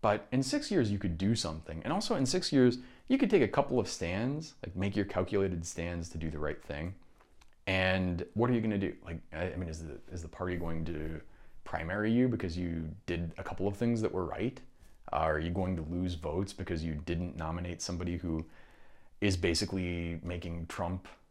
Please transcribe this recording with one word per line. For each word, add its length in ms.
but 320
in 100
six 280
years 200
you 80
could 180
do 180
something. 500
And 80
also 240
in 100
six 260
years, 260
you 100
could 120
take 120
a 60
couple 300
of 100
stands, 640
like, 120
make 200
your 80
calculated 600
stands 460
to 80
do 120
the 80
right 240
thing. 320
And 680
what 160
are 20
you 80
gonna 180
do? 160
Like, 160
I, 200
I 40
mean, 120
is 140
the, 160
is 100
the 60
party 280
going 300
to 340
primary 480
you 160
because 300
you 300
did 320
a 60
couple 240
of 80
things 260
that 100
were 140
right? 340
Uh, 40
are 220
you 120
going 260
to 60
lose 320
votes 380
because 300
you 120
didn't 420
nominate 460
somebody 340
who 280
is 160
basically 880
making 420
Trump 400